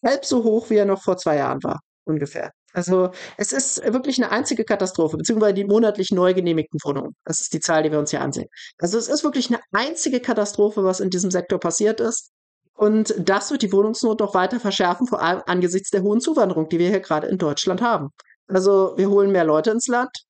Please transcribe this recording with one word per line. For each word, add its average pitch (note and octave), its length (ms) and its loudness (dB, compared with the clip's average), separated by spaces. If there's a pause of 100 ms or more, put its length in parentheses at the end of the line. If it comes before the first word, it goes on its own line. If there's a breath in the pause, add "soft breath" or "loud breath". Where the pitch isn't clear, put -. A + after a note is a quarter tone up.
halb C#4 200 0
so B3 180 0
hoch, A3+ 280 2
wie A3 60 4
er G3+ 100 4
noch G3 160 0
vor F3+ 160 0
zwei D#3 180 0
Jahren C3+ 260 -2
war, - 180 -4 (240)
ungefähr. D#3 460 -4 (220)
Also F3+ 380 2 (280 loud breath)
es G3+ 140 -4
ist - 380 -2
wirklich B3+ 280 -2
eine B3 140 0
einzige A3 320 -2
Katastrophe, F3+ 520 0
beziehungsweise G#3 380 2
die G3 100 -2
monatlich G3+ 460 2
neu F3+ 240 4
genehmigten E3 500 -2
Wohnungen. D3+ 280 -4 (120)
Das - 160 -4
ist - 140 -8
die D#3+ 60 -2
Zahl, D#3 240 0
die D3+ 80 0
wir D3+ 60 0
uns D3 120 -2
hier C#3 100 -2
ansehen. C#3 280 -6 (300 loud breath)
Also F3+ 200 -2
es A3+ 100 -4
ist D4 160 -2
wirklich C#4+ 240 -2
eine A#3+ 120 0 (120)
einzige B3 480 -2
Katastrophe, G#3 640 0
was F#3 160 0
in F#3+ 80 -2
diesem F#3 220 0
Sektor F3+ 280 -2
passiert G#3 420 0
ist. A#3 320 -4 (420)
Und G#3+ 440 2
das F#3+ 320 0
wird C#4+ 120 -2
die G3 100 0
Wohnungsnot A3 480 2
noch G3+ 140 -2
weiter F#3+ 260 0
verschärfen, G3 460 0
vor - 160 -2
allem F3 240 0
angesichts F3+ 420 0
der G3 140 0
hohen G#3 180 2
Zuwanderung, F#3+ 480 0
die E3+ 100 0
wir F3 120 2
hier G3 100 2
gerade D#3 280 -2
in F#3 100 -2
Deutschland F3+ 420 -2
haben. A3+ 280 -2 (400 soft breath)
Also F#3+ 480 2
wir G3 120 2
holen G3+ 220 4
mehr F#3 140 4
Leute D#3 260 2
ins A3+ 160 -2
Land B3 240 0 (200)